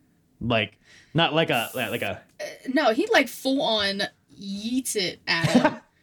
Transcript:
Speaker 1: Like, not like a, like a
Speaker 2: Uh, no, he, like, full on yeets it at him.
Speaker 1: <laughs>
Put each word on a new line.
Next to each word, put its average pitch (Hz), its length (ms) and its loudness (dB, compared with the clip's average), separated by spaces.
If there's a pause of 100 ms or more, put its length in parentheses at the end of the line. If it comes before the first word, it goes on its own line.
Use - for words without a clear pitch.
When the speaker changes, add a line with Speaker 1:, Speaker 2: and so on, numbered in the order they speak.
(400)
Speaker 1:
Like, 113 380 -2 (360)
not 151 200 2
like 160 160 2
a, 117 260 0
like 120 280 -2
a 95 180 -6 (180)
Speaker 2:
Uh, - 40 -10 (300)
no, 269 200 4
he, 339 180 0
like, 294 160 4
full 269 340 -2
on 202 420 0 (360)
yeets 214 560 -4
it 185 320 -4
at 165 220 0
him. 285 280 4
Speaker 1:
<laughs> - 40 -18 (220)